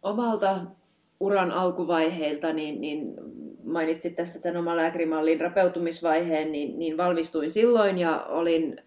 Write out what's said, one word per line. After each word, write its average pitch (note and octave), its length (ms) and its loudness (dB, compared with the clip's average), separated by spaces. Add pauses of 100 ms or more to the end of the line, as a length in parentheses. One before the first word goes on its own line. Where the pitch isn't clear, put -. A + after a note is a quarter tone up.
Omalta G3+ 580 0 (600)
uran F#3+ 300 2
alkuvaiheilta, E3 1000 0
niin, D#3 280 -4
niin D3 340 -6 (500)
mainitsit D#3+ 520 -2
tässä E3+ 240 -6
tän F3 160 -4
oman E3+ 200 -2
lääkärimallin D#3+ 640 2
rapeutumisvaiheen, E3+ 1120 0
niin, D3 260 -4
niin D#3+ 180 -4
valmistuin E3 540 0
silloin G#3+ 480 4
ja E3+ 300 0
olin E3 480 0 (100)